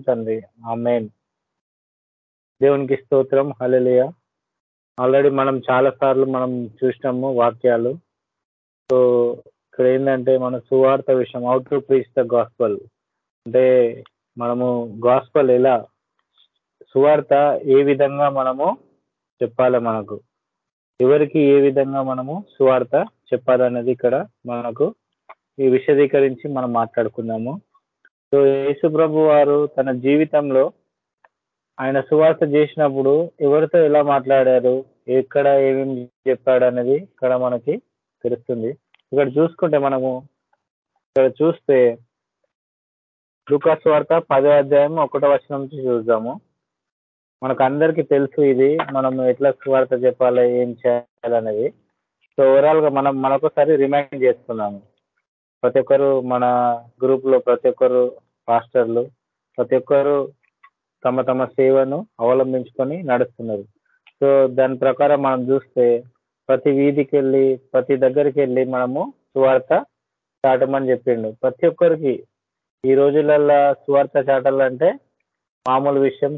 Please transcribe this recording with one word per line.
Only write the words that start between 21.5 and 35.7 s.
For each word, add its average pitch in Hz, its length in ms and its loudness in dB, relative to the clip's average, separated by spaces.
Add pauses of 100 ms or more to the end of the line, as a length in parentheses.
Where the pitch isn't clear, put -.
ఏ 143 40 6 (100)
విధంగా 139 340 -2 (100)
మనము 127 240 -8 (220)
సువార్త 131 380 0 (360)
చెప్పాలనేది 123 680 -2
ఇక్కడ 123 180 -2 (360)
మనకు 120 360 -4 (760)
ఈ 131 40 2 (100)
విశదీకరించి 139 680 0 (120)
మనం 127 120 -4 (100)
మాట్లాడుకుందాము. 113 720 -6 (800)
So 139 80 4 (260)
యేసు 143 300 -2
ప్రభు 156 340 0
వారు 143 260 4 (200)
తన 135 160 -2 (120)
జీవితంలో 147 640 0 (1160)
ఆయన 135 140 -4 (100)
సువార్త 156 360 0 (120)
చేసినప్పుడు 143 580 0 (320)
ఎవరితో 151 320 2 (100)
ఎలా 147 140 2 (100)
మాట్లాడారు, 131 640 2 (460)
ఎక్కడ 139 280 -2 (200)
ఏమేమి 135 360 -4 (240)